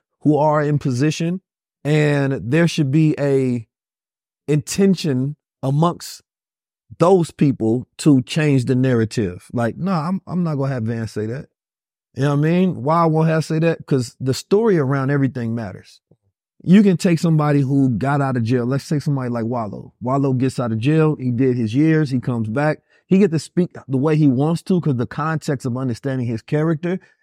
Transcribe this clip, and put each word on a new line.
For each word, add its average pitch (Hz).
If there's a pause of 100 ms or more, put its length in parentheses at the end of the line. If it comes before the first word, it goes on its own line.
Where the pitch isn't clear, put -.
(220)
who 147
are 151
in 147
position, 156 (440)
and 143
there 165
should 151
be 156
a 131 (800)
intention 151 (260)
amongst 147 (760)
those 175
people 120 (100)
to 139
change 143
the 127
narrative. 113
Like, 117
"Nah, 165
I'm, 185
I'm 175
not 156
gonna 139
have 123
Van 113
say 107
that." 120 (680)
You 131
know 147
what 143
I -
mean? 170
Why 165
I -
won't 160
have 160
say 156
that? 165
'Cause 127
the 131
story 202
around 139
everything 127
matters. - (600)
You 196
can 190
take 170
somebody 151
who 135
got 139
out 135
of 120
jail. 120
Let's 131
take 151
somebody 135
like 117
Wallo. 117
Wallo 135
gets 127
out 120
of 113
jail. 156
He 127
did 123
his 113
years. 156
He 131
comes 113
back. 147 (260)
He 190
get 196
to 160
speak - (120)
the 131
way 151
he 156
wants 143
to 180
'cause 139
the 120
context 151
of 123
understanding 131
his 113
character 165 (240)